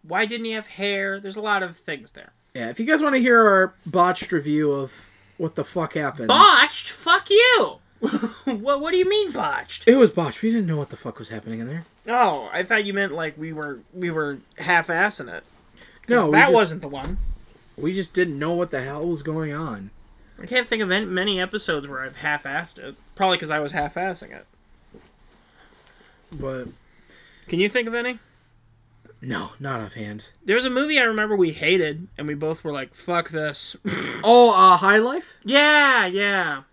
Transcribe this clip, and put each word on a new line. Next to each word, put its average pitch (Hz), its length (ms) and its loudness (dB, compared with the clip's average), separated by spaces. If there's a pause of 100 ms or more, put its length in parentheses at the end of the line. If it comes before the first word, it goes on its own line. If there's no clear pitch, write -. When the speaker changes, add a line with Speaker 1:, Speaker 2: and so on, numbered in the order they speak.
Speaker 1:
Why 180 240 -2
didn't 226 200 -8
he 220 60 -6
have 220 160 -10
hair? 196 520 -4
There's 196 160 -12
a 214 60 -10
lot 208 220 -2
of 170 140 -12
things 131 340 -12
there. - 200 -20 (220)
Speaker 2:
Yeah, - 160 -8
if - 100 -12
you 226 60 -4
guys 311 180 2
wanna 285 160 2
hear 240 260 6
our 190 280 4 (120)
botched 180 460 0
review 151 400 0
of 139 220 -4 (440)
what 160 180 -6
the 156 100 -4
fuck 160 300 -6
happened. 143 340 -4
Speaker 1:
Botched? 302 600 4
Fuck 370 400 -2
you! 427 480 4 (240)
<laughs> - 80 -2 (360)
What, 269 360 -2
what 320 100 -4
do 370 60 2
you 370 120 2
mean 403 220 0
botched? - 560 -4
Speaker 2:
It 233 80 8
was 254 160 6
botched. 156 320 -4
We 226 80 0
didn't 220 160 -2
know 156 100 -2
what 143 120 -6
the - 80 -16
fuck - 220 -12
was 113 100 -16
happening 113 300 -10
in 117 80 -8
there. 160 180 -12 (220)
Speaker 1:
Oh, 196 460 0
I 175 100 -4
thought 214 220 0
you 202 80 -6
meant, 196 200 -2
like, 156 240 -6
we 160 140 -10
were, 147 280 -10 (140)
we 180 180 -6
were 147 260 -4 (220)
half-assing 170 760 -2
it. 85 100 -14 (600)
'Cause - 60 -20
Speaker 2:
No, 233 180 4
we 151 60 2
Speaker 1:
that 220 100 6
Speaker 2:
just 269 100 4
Speaker 1:
wasn't 190 300 2
the 151 40 -12
one. 139 300 -8 (580)
Speaker 2:
We 170 200 -4
just 190 180 -6
didn't 175 240 0
know 151 160 -4
what 175 160 -2
the 135 120 -4
hell 147 260 -8
was 160 160 -4
going 156 300 -6
on. 113 360 -10 (520)
Speaker 1:
I - 40 -14
can't 240 220 -2
think 220 160 -2
of 185 80 -2
any, 202 160 0
many 185 340 -2
episodes 180 460 -6
where 135 160 -10
I've 135 140 -14
half-assed 147 600 -6
it. 131 180 -16 (200)
Probably 190 240 0
'cause 156 100 -10
I 151 100 -2
was 147 120 -6
half-assing 170 600 -6
it. - 140 -20 (1900)
Speaker 2:
But 131 360 -10 (800)
Speaker 1:
Can 170 120 -4
you 202 100 2
think 233 180 -2
of 226 80 -8
any? 240 240 -6 (1000)
Speaker 2:
No, - 380 -10
not 135 220 -6
offhand. 107 480 -14 (140)
Speaker 1:
There 196 120 0
was 254 100 0
a 262 40 -2
movie 285 300 0
I 247 40 4
remember 214 320 0
we 180 160 2
hated, 170 560 0 (100)
and 147 100 -8
we 147 80 -6
both 156 280 -6
were 156 80 -6
like, 135 220 -8
"Fuck 170 360 -4
this." 151 520 -6
<laughs> - 40 -12 (420)
Speaker 2:
Oh, 240 280 10
uh, 185 220 8
High 196 200 6
Life? 262 460 -2
Speaker 1:
Yeah, 277 640 4
yeah. 180 640 -2